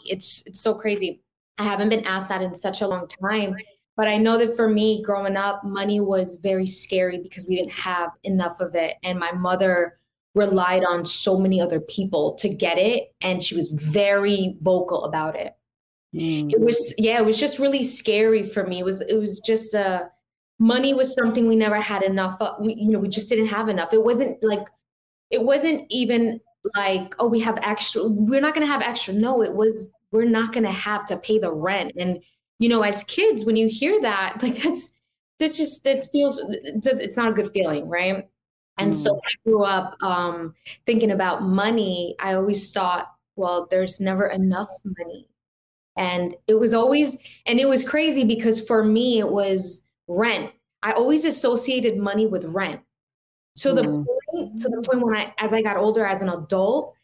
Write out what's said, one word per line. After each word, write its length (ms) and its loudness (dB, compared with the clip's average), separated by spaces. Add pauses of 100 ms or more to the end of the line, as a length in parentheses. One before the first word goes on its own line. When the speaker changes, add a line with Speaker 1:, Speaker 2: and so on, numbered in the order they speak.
Speaker 1:
It's, 400 -6
it's 140 -8
so 140 0
crazy. 460 -4 (380)
I 60 -4
haven't 260 0
been 160 0
asked 240 -4
that 120 -2
in 120 -6
such 260 -4
a 60 -2
long 200 -4 (160)
time, 320 -2 (420)
but 120 2
I 100 2
know 200 4
that 180 2
for 120 2
me, 340 2
growing 340 -2
up, 260 -2
money 380 -2
was 420 0
very 240 0
scary 520 -2
because 280 -12
we 100 0
didn't 160 -2
have 380 -4 (140)
enough 360 -2
of 140 -4
it, 280 -2
and 160 -4
my 140 -4
mother 680 0 (360)
relied 500 2
on 220 0
so 320 0
many 240 2
other 180 0
people 540 -2
to 160 -6
get 260 -2
it, 460 0
and 200 -2
she 140 -4
was 140 -2
very 880 0
vocal 460 0
about 280 -4
it. 200 -8 (600)
Speaker 2:
Mm. 380 -2
Speaker 1:
It 80 4
was, 380 2
yeah, 200 4
it 60 4
was 160 2
just 180 0
really 240 2
scary 600 2
for 220 -4
me. 140 -6
It 40 -6
was, 160 -2
it 140 -2
was 260 -2
just 320 -2
a, 380 -2 (480)
money 340 4
was 220 2
something 340 2
we 80 6
never 240 4
had 220 -2
enough 400 0
of. 180 -4
We, 140 -2
you 160 0
know, 80 4
we 100 0
just 220 -4
didn't 160 2
have 240 -2
enough. 240 -2
It 100 6
wasn't 380 0
like, 260 0 (600)
it 120 0
wasn't 480 2
even 500 0 (360)
like, 420 -2
"Oh, 100 2
we 120 2
have 220 -2
extra, 440 -2
we're 360 2
not 120 2
gonna 120 2
have 160 0
extra." 320 -4
No, 280 2
it 120 0
was, 360 0 (220)
"We're 160 2
not 240 2
gonna 200 0
have 340 -6
to 120 -4
pay 200 0
the 140 2
rent." 440 -2
And, 260 -4 (360)
you 100 2
know, 140 4
as 220 0
kids, 400 2
when 120 2
you 120 4
hear 340 2
that, 360 -2
<laughs> 40 -2
like, 140 0
that's, 340 -2 (480)
that's 200 0
just, 260 -2
that 280 0
feels, 260 2
it 440 -6
does, 180 2
it's 160 -4
not 140 2
a 40 0
good 180 -2
feeling, 360 -2
right? 400 -2 (500)
And 180 0
so 180 2
Speaker 2:
Mm. 100 -4
Speaker 1:
I 60 -6 (200)
grew 140 6
up, 380 -2
um, 520 -4 (320)
thinking 240 2
about 320 0
money. 760 0
I 140 -2
always 380 0
thought, 380 -2 (240)
"Well, 360 -2
there's 300 0
never 260 0
enough 420 0 (160)
money." 440 -12 (680)
And 400 -2 (100)
it 80 6
was 200 4
always, 420 4 (300)
and 120 2
it 100 4
was 200 2
crazy 360 2
because 360 2
for 240 2
me, 340 4
it 120 0
was 520 -2 (260)
rent. 440 -2 (300)
I 100 -2
always 320 2
associated 720 0
money 300 0
with 180 -2 (100)
rent. 280 -4 (800)
To 120 2
the 120 4
Speaker 2:
Mm. 220 -2 (240)
Speaker 1:
point, 280 -8
to 100 -4
the 140 -4
point 200 0
when 140 2
I, 220 -6
as 160 -2
I 80 2
got 160 0
older, 260 2
as 160 -2
an 80 -2
adult, 760 0